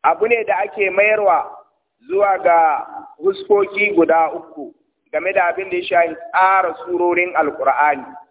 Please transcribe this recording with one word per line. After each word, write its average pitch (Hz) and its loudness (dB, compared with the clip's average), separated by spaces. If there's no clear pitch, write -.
Abu 170 2
ne 233 0
da 196 -2
ake 196 -4
mayarwa 196 2
zuwa 196 2
ga 160 4
huskoki 196 0
guda 160 4
uku - -14
game 165 -4
da 185 2
abin 185 -6
da 180 -6
ya 180 -6
shafi 170 0
tsara 185 2
surorin 175 -2
Alƙur'ani. 139 0